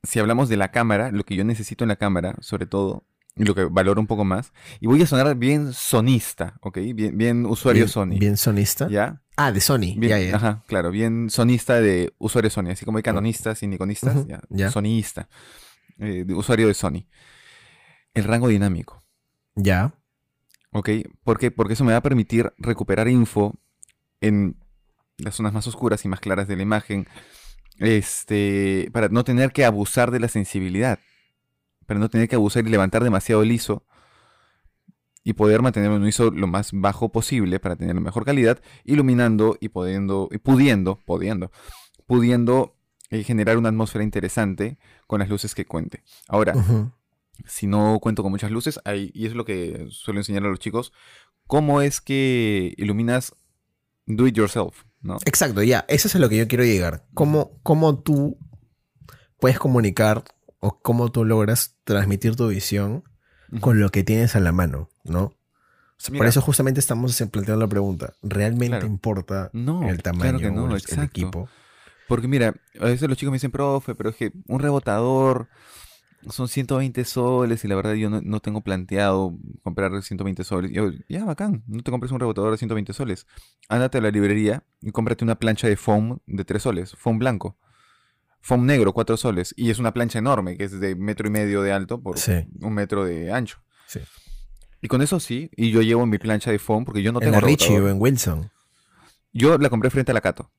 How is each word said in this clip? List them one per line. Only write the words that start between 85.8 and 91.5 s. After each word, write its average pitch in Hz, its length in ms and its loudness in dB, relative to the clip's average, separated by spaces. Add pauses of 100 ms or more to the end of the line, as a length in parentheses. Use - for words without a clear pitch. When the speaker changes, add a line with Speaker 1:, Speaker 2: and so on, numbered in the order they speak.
Speaker 1:
de 95 180 -8
tres 98 200 -4
soles, 92 340 -4
foam 113 220 0
blanco. 107 380 -4 (840)
Foam 123 240 2
negro, 123 280 4
cuatro 113 220 0
soles. 98 400 -2
Y 117 140 0
es 110 100 -2
una 113 140 0
plancha 120 260 -2
enorme, 107 380 -2
que 101 80 -4
es 98 120 -10
de 95 180 -2
metro 104 340 -4
y - 20 -2
medio 101 300 0